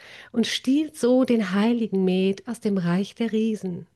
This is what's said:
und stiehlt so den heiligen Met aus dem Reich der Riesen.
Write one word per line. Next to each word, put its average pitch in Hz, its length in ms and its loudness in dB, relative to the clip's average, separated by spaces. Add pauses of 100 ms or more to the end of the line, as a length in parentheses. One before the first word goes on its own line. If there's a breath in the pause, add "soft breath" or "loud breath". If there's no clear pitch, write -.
(320 loud breath)
und 220 140 2
stiehlt 294 500 -2
so 254 280 4
den 226 280 0
heiligen 208 520 2
Met 185 440 0
aus 226 120 -10
dem 202 180 0
Reich 180 360 0
der 226 180 -4
Riesen. 196 640 -2